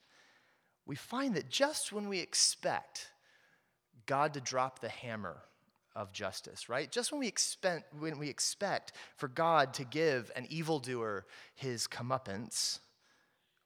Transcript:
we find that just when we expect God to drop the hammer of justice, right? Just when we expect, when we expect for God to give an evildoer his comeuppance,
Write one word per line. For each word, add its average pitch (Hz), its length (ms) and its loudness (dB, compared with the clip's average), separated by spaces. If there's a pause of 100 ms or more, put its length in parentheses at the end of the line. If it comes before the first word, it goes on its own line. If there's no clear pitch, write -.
(880)
we 143 80 -4
find 247 400 0
that - 120 -2
just 285 440 2
when 202 160 -4
we 196 100 -2
expect - 920 2 (960)
God 143 280 4
to 143 60 -4
drop 131 400 0
the 113 80 -4
hammer 107 480 -6 (580)
of 101 180 -6
justice, - 560 -6
right? 131 220 -2
Just 233 220 -2
when 294 80 -4
we 247 80 0
expect, - 680 0
when 151 200 -2
we 147 100 -4
expect - 640 -2 (240)
for 143 120 -4
God 147 460 6
to 143 100 -4
give 131 500 2
an 127 140 -6
evildoer 127 800 0 (280)
his 123 320 -2
comeuppance, 123 920 -2 (880)